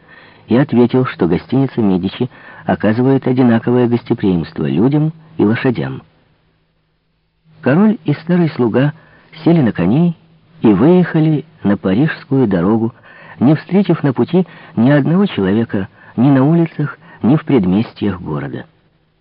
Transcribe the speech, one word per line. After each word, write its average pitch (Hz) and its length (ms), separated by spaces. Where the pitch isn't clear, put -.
и 107 80
ответил, 127 520
что - 200
гостиница 120 540
«Медичи» 95 480
оказывает 127 600
одинаковое 123 640
гостеприимство 92 840
людям 143 420
и - 60
лошадям. 104 600
Король 190 440
и 147 80
старый 175 360
слуга 123 440
сели 165 180
на 110 100
коней 135 440
и - 60
выехали 165 760
на - 140
парижскую 127 680
дорогу, 107 460
не 139 160
встретив 180 480
на 143 80
пути 170 340
ни 117 140
одного 147 360
человека 101 600
ни 127 120
на 135 140
улицах, 156 540
ни 131 140
в - 80
предместьях 98 760
города. 71 440